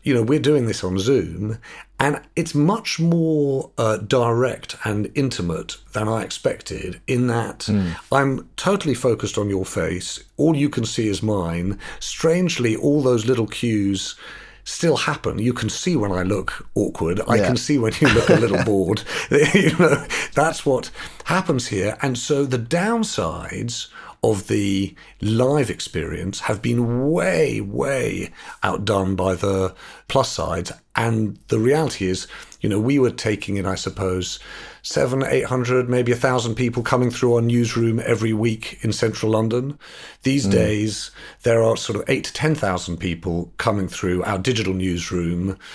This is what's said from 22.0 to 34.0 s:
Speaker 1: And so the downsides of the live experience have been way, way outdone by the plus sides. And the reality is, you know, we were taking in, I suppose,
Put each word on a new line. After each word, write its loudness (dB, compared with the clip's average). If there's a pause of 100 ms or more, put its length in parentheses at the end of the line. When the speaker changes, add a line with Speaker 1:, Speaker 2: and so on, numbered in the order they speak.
Speaker 1:
And 0
so 0
the 0
downsides -2 (360)
of 2
the 0 (280)
live 2
experience -6
have -4
been 0
way, 2
way -4 (300)
outdone 0
by 0
the 0 (340)
plus 0
sides. -4 (240)
And 0
the 0
reality 2
is, -2 (320)
you -2
know, 0
we 2
were 4
taking -4
in, -2
I -2
suppose, -4 (460)